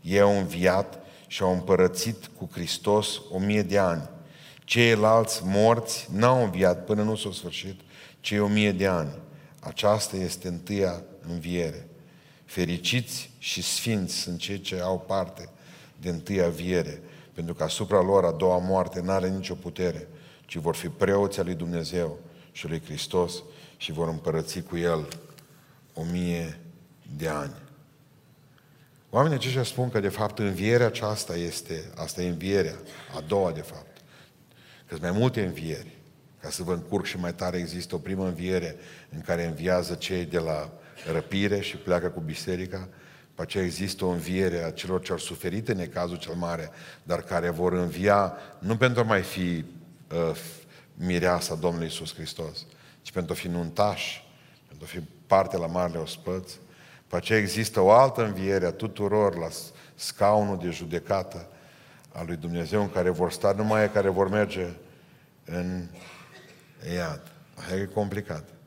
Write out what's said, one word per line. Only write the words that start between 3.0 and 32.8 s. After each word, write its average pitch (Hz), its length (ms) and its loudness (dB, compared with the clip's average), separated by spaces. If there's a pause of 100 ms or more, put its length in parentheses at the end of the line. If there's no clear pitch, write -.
o 92 80 -6
mie 104 240 2
de 95 160 2
ani. 85 300 2 (560)
Ceilalți 113 800 4
morți 110 680 4
n-au 120 320 6
înviat 90 400 2
până 107 180 2
nu 107 140 0
s-au 101 160 -6
sfârșit 92 480 -10 (400)
cei - 180 0
o 104 80 4
mie 104 260 6
de 92 140 2
ani. 82 320 2 (420)
Aceasta 107 560 0
este 92 320 -4
întâia 90 540 -2 (180)
înviere. 85 680 -4 (560)
Fericiți 87 920 -2
și - 240 -6
sfinți 101 520 -2
sunt 87 240 -4
cei 101 220 -6
ce 92 200 -6
au 92 200 0
parte 90 480 -4 (520)
de 82 80 -4
întâia 90 360 0
înviere, 85 580 0 (300)
pentru 85 220 -6
că - 80 -2
asupra 92 380 2
lor 95 240 6
a 85 60 4
doua 90 280 4
moarte 92 420 0
n-are 92 280 2
nicio 95 260 -4
putere, 85 540 -4 (380)
ci - 100 -10
vor 82 180 0
fi - 140 -6
preoți 98 500 2
ai 90 60 0
lui 90 100 -4
Dumnezeu 85 640 -2 (340)
și - 160 -10
lui 78 160 -4
Hristos 85 580 -2 (340)
și - 160 -8
vor 82 160 -2
împărăți 80 520 -2
cu 85 160 -8
El 82 320 0 (880)
o 80 80 -8
mie 85 560 -2 (580)
de 80 120 -4
ani." 73 260 -6 (1600)
Oamenii 143 260 4
aceștia 131 260 0
spun 123 280 -2
că, 113 100 2
de 98 80 2
fapt, 104 300 -2
învierea 107 480 4
aceasta 104 500 -2
este, 82 600 -6
asta 80 260 -6
e 90 60 0
învierea, 90 460 0 (420)